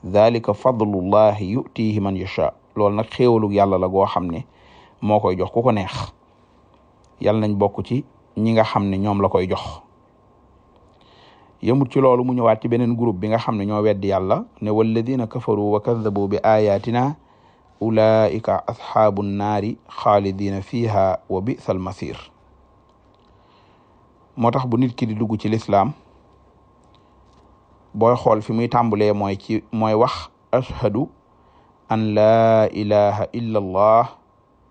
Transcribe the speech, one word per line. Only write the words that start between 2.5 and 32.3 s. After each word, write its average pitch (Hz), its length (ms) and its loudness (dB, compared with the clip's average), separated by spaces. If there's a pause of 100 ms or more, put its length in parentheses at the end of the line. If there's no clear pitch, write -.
Loolu 104 200 0
nag 107 140 -4
xéewalug 113 440 2
Yàlla 98 240 4
la 92 100 0
goo 95 180 2
xam 90 260 -4
ne 80 140 -10 (560)
moo 104 180 2
koy 95 180 0
jox 92 140 -4
ku 117 100 -2
ko 123 100 2
neex. - 420 -6 (1080)
Yàlla 107 260 0
nañ 104 100 -2
bokk 101 280 -2
ci 127 180 -4 (340)
ñi 110 140 0
nga 110 120 4
xam 104 260 -2
ne 95 80 -2
ñoom 101 240 0
la 95 80 2
koy 92 200 0
jox. - 320 -8 (1800)
Yëmut 127 280 2
ci 139 80 2
loolu, 127 240 4
mu 127 100 -2
ñëwaat 113 280 2
ci 123 60 -6
beneen 120 280 0
groupe 113 240 -2
bi 107 100 -4
nga 113 100 0
xam 113 180 -4
ne 98 80 -4
ñoo 104 160 -2
weddi 101 280 0
Yàlla, 98 360 -2 (160)
ne, 107 80 -4
"والذين 113 560 0
كفروا 104 500 -2
وكذبوا 104 520 -2
بآياتنا 107 880 0 (680)
أولئك 110 680 2
أصحاب 104 720 0
النار 101 540 -4 (140)
خالدين 98 720 -2
فيها 101 580 -2 (100)
وبئس 98 400 -6
المصير." 92 640 -8 (2000)
Moo 117 160 2
tax 131 160 -2
bu 117 100 -2
nit 127 180 2
ki 123 120 -4
di 107 80 -6
dugg 107 240 -4
ci - 80 -6
lislaam, 107 460 2 (2000)
booy 113 240 4
xool 110 240 2
fi - 80 -8
muy 117 160 -2
tàmbalee 107 460 2
mooy 101 260 -4
ci, - 320 -6
mooy 110 240 0
wax, 120 320 0 (240)
"Ashhadu 117 560 -2 (840)
an 110 260 -2
laa 110 600 4